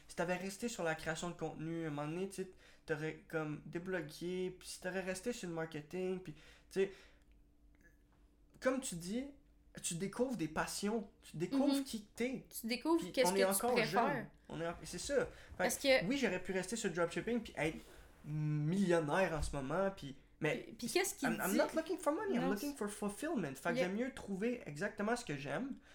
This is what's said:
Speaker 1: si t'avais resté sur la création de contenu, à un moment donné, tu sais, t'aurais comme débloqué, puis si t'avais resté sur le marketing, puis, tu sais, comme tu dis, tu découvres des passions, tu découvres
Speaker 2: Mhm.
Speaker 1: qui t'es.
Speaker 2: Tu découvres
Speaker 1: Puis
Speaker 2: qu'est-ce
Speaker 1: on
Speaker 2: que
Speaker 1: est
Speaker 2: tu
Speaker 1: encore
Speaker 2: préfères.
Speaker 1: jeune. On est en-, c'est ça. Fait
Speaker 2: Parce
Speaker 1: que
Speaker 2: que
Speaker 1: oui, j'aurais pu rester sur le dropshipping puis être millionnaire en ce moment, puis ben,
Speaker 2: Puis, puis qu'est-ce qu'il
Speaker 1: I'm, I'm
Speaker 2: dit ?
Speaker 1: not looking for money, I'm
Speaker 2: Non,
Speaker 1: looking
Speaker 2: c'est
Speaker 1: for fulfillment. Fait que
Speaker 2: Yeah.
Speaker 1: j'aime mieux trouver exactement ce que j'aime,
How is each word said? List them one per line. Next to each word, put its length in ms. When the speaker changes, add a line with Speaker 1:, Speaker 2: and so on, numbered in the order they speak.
Speaker 1:
si 80
t'avais 200
resté 340
sur 140
la 100
création 360
de 40
contenu, 520
à 20
un 20
moment 180
donné, 220
tu 140
sais, 60
t'aurais 420
comme 380
débloqué, 960
puis 80
si 120
t'avais 220
resté 320
sur 160
le 60
marketing, 640
puis, 140
tu 60
sais, 220
comme 200
tu 160
dis, 300
tu 120
découvres 420
des 100
passions, 600
tu 140
découvres 380
Speaker 2:
Mhm. 80
Speaker 1:
qui 180
t'es. 300
Speaker 2:
Tu 60
découvres 340
Speaker 1:
Puis 100
Speaker 2:
qu'est-ce 200
Speaker 1:
on 20
Speaker 2:
que 60
Speaker 1:
est 60
Speaker 2:
tu 60
Speaker 1:
encore 220
Speaker 2:
préfères. 400
Speaker 1:
jeune. 120
On 140
est 60
en-, 160
c'est 160
ça. 160
Fait 40
Speaker 2:
Parce 200
Speaker 1:
que 240
Speaker 2:
que 40
Speaker 1:
oui, 120
j'aurais 240
pu 120
rester 220
sur 140
le 60
dropshipping 460
puis 160
être 200
millionnaire 1080
en 80
ce 140
moment, 400
puis 200
ben, 180
Speaker 2:
Puis, 140
puis 100
qu'est-ce 280
qu'il 140
Speaker 1:
I'm, 140
I'm 80
Speaker 2:
dit ? 60
Speaker 1:
not 180
looking 220
for 160
money, 220
I'm 80
Speaker 2:
Non, 80
Speaker 1:
looking 200
Speaker 2:
c'est 60
Speaker 1:
for 120
fulfillment. 640
Fait 160
que 40
Speaker 2:
Yeah. 120
Speaker 1:
j'aime 100
mieux 160
trouver 520
exactement 500
ce 100
que 120
j'aime, 380